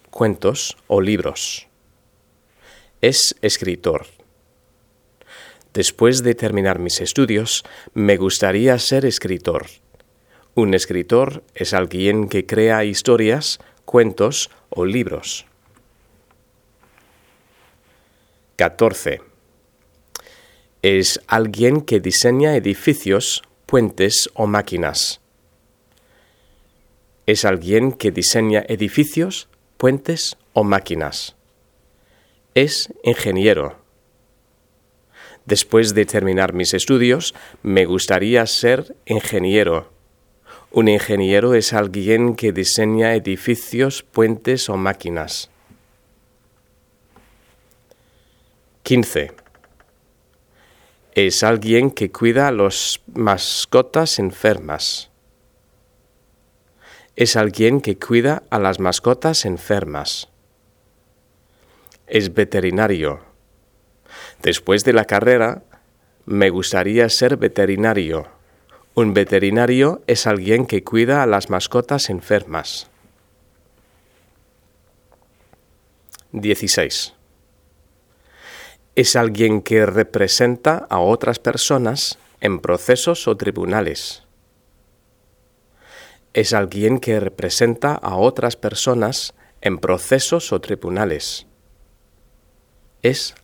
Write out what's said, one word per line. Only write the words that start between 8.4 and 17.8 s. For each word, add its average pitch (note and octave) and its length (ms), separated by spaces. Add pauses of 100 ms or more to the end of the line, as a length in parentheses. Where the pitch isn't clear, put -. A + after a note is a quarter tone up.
ser C3+ 260
escritor. F#2 640 (880)
Un G#2 200
escritor A#2 720 (100)
es - 180
alguien G2 560
que G2 180
crea A2 380
historias, A2+ 720 (260)
cuentos A2+ 680 (200)
o F2+ 140
libros. F#2+ 640 (3000)